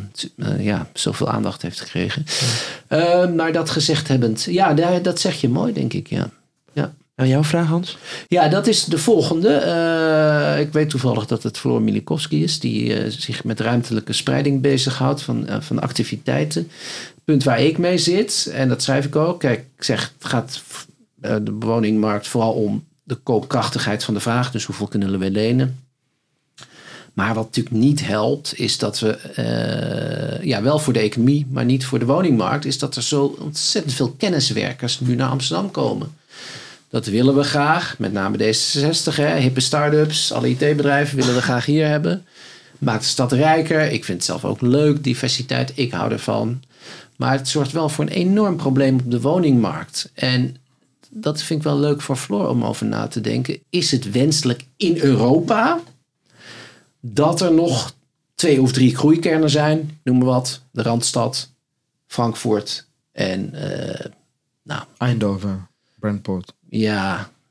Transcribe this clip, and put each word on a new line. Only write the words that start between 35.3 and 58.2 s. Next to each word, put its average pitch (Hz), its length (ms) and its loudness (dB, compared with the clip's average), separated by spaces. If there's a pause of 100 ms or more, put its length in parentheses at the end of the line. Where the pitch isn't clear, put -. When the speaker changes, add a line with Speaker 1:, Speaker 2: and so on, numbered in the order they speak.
Speaker 1:
komen. 110 400 -4 (760)
Dat 120 160 -4
willen 123 300 4
we 143 80 4
graag, 147 560 0
met 104 140 -2
name 101 240 -2
D 104 40 -2 (140)
zesenzestig, 151 600 0
hè, 151 200 2
hippe 131 240 2
start-ups, 151 720 2
alle 120 180 0
I 123 60 2
T-bedrijven 143 600 2
willen 123 180 2
we 123 60 2
graag 123 240 0
hier 151 220 2
hebben. 165 380 0 (520)
Maakt 113 260 0
de - 60 -2
stad 127 220 0
rijker. 156 600 4
Ik 120 140 -4
vind 90 120 -4
het - 100 -6
zelf - 180 -6
ook 104 160 -4
leuk, 147 420 4
diversiteit, 127 720 -2
ik 123 160 -2
hou 110 200 -2
ervan. 110 500 -2 (540)
Maar 127 220 0
het 131 100 -6
zorgt 143 240 0
wel 160 180 0
voor 151 140 -2
een 151 80 -2
enorm 190 440 2
probleem 135 440 2
op 123 120 -2
de 120 100 0
woningmarkt. 127 920 2
En 127 420 0 (540)
dat 151 320 -4
vind 156 180 -2
ik 156 60 -6
wel 143 140 2
leuk 147 220 2
voor 135 140 -4
Floor 104 340 -2
om 123 140 2
over 110 220 -2
na 110 220 -2
te 110 140 -6
denken. 117 360 -2 (120)
Is - 220 0
het 127 200 -2
wenselijk 131 520 2 (140)
in 170 200 2
Europa 165 800 4 (1200)
dat 147 420 2
er 175 120 4
nog 160 400 2 (420)